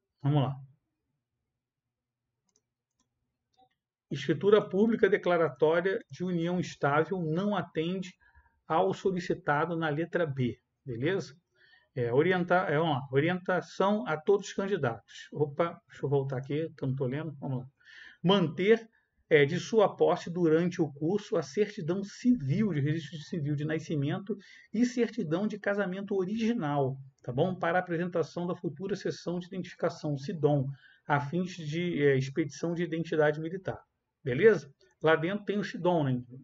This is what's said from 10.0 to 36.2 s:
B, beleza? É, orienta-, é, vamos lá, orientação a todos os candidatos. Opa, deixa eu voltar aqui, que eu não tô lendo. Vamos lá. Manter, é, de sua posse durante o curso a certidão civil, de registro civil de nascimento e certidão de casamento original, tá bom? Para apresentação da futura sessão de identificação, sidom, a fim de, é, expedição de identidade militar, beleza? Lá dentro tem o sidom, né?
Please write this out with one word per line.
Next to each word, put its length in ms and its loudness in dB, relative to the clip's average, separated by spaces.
B, 320 -2
beleza? 500 -4
É, 140 0
orienta-, 580 2
é, 80 2
vamos 180 2
lá, 140 -6
orientação 960 0
a 140 -2
todos 280 2
os 60 -12
candidatos. 800 -4
Opa, 560 -2
deixa 180 -12
eu 40 -2
voltar 280 0
aqui, 400 -4
que 60 -8
eu 60 -2
não 60 -2
tô 100 -2
lendo. 340 -4
Vamos 200 -4
lá. 60 -12
Manter, 640 4
é, 160 8
de 120 -2
sua 380 2
posse 340 2
durante 520 2
o 100 0
curso 460 -2
a 40 0
certidão 640 -2
civil, 680 0
de 80 0
registro 380 -2
civil 360 -4
de 80 -4
nascimento 760 -4
e 120 2
certidão 640 -2
de 100 -6
casamento 580 -4
original, 800 0
tá 80 -10
bom? 240 0
Para 240 0
apresentação 640 -4
da 120 -4
futura 400 -6
sessão 420 -6
de 80 -10
identificação, 680 -6
sidom, 500 0
a 140 2
fim 220 -4
de, 600 -4
é, 140 6
expedição 560 -4
de 100 -2
identidade 560 0
militar, 400 -8
beleza? 480 4
Lá 120 6
dentro 300 -4
tem 140 -2
o 40 0
sidom, 400 2
né? 200 0